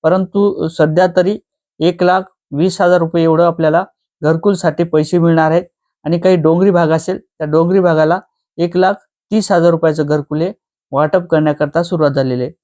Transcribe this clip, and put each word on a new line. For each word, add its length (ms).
परंतु 640
सध्या 380
तरी 220
एक 220
लाख 180
वीस 260
हजार 180
रुपये 240
एवढं 220
आपल्याला 400
घरकुलसाठी 640
पैसे 340
मिळणार 320
आहेत. 120
आणि 140
काही 180
डोंगरी 340
भाग 180
असेल 300
त्या 280
डोंगरी 340
भागाला 400
एक 200
लाख 160
तीस 220
हजार 180
रुपयाचं 360
घरकुल 340
हे 120
वाटप 340
करण्याकरता 560
सुरुवात 280
झालेली 320
आहे. 100